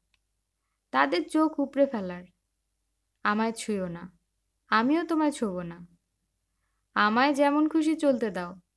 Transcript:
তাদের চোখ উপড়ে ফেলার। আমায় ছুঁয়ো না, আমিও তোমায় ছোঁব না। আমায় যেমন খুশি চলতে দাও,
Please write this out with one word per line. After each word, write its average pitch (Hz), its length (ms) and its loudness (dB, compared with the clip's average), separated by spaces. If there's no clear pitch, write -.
তাদের 285 380 0
চোখ 311 320 2
উপড়ে 277 260 2
ফেলার। 180 380 -8
আমায় 220 300 0
ছুঁয়ো 202 360 -6
না, 175 300 -14
আমিও 269 360 2
তোমায় 311 260 0
ছোঁব 196 300 -6
না। 170 260 -12
আমায় 226 400 2
যেমন 294 340 2
খুশি 311 280 0
চলতে 254 340 2
দাও, 180 260 -10